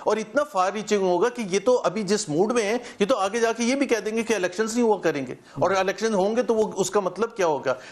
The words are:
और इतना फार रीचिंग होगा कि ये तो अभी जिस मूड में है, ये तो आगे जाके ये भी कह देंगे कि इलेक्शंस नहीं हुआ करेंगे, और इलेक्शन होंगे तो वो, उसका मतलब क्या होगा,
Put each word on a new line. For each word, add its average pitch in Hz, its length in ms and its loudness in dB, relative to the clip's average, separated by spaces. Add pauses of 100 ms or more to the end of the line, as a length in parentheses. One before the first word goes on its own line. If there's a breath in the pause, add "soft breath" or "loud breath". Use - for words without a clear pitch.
और 214 120 2
इतना 220 240 -2
फार 196 300 0
रीचिंग 208 300 0
होगा 180 260 2
कि 240 140 -8
ये 190 160 0
तो 247 160 2
अभी 202 280 0
जिस 202 280 -2
मूड 175 220 2
में 233 120 0
है, 214 120 0
ये 220 300 -4
तो 233 80 2
आगे 202 260 0
जाके 226 240 0
ये 240 100 2
भी 277 120 0
कह 220 140 2
देंगे 220 220 -2
कि 226 120 0
इलेक्शंस 208 400 -2
नहीं 240 100 2
हुआ 208 140 4
करेंगे, 143 400 -2 (240 loud breath)
और 180 100 2
इलेक्शन 190 420 0
होंगे 208 280 2
तो 233 120 2
वो, 214 100 2
उसका 202 360 0
मतलब 190 280 0
क्या 196 180 0
होगा, 131 320 0 (140 loud breath)